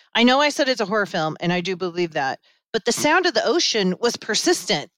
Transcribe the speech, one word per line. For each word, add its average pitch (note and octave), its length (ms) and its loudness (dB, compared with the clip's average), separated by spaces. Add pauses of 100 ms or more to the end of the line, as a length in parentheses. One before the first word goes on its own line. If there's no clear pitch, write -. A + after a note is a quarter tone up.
(140)
I A3+ 80 4
know B3+ 180 6
I D4 100 4
said C#4 180 0
it's B3+ 120 0
a G#3 60 -2
horror G3+ 200 -2
film, D#3+ 340 -2
and F3 120 -2
I F3+ 80 -2
do F#3 160 -4
believe F3 360 -4
that, C#3 280 -4 (320)
but A#3 120 -4
the A#3+ 80 0
sound E4 340 2
of E4 80 0
the F3+ 100 0
ocean G#3+ 560 0
was A#3 160 0
persistent G#3 800 -2